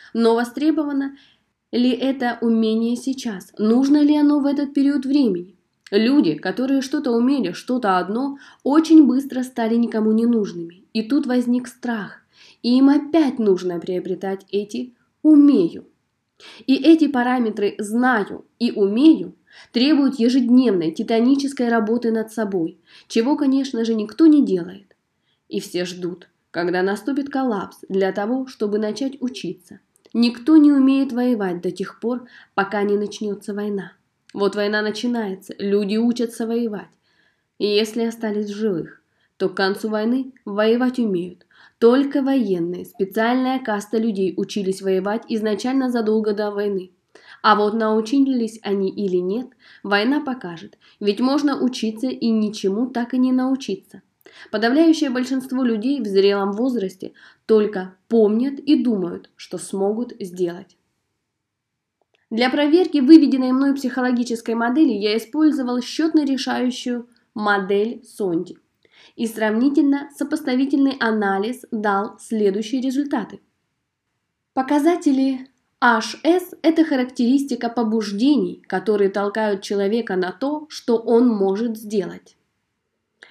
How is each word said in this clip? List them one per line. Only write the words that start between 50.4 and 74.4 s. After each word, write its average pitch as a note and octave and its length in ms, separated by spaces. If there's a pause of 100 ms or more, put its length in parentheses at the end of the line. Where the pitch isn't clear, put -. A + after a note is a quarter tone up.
Ведь G3+ 220
можно C#4 420
учиться A#3+ 460
и A#3+ 220
ничему G#3+ 580
так A#3+ 260
и B3+ 40
не B3+ 120
научиться. B3+ 720 (480)
Подавляющее C#4 580
большинство B3+ 540
людей B3 380
в A3 60
зрелом G3 460
возрасте A3 600 (340)
только G#3 480 (140)
помнят A#3 500
и D4 240
думают, F#3+ 540
что - 200
смогут G3+ 640
сделать. F3+ 580 (1500)
Для A#3 220
проверки D4 480
выведенной C4 540
мной C#4 220
психологической A#3+ 800
модели B3 360
я G#3 240
использовал B3 640
счётно-решающую B3 1300 (280)
модель G3+ 680
Сонди. F3+ 540 (560)
И A#3+ 120
сравнительно-сопоставительный C#4 1700
анализ G#3+ 720
дал G#3 480
следующие G#3+ 640
результаты. C4 600 (1160)